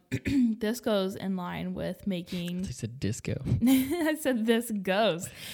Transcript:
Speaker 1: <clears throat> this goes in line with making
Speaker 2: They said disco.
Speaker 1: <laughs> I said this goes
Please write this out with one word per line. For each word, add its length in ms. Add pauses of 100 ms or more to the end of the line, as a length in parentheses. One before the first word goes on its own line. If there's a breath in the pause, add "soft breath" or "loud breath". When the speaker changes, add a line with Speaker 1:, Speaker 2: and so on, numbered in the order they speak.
(120)
Speaker 1:
<clears throat> 480
this 220
goes 340
in 200
line 380
with 320
making 560
Speaker 2:
They 100
said 280
disco. 420 (120)
Speaker 1:
<laughs> 140
I 540
said 240
this 240
goes 580 (260 loud breath)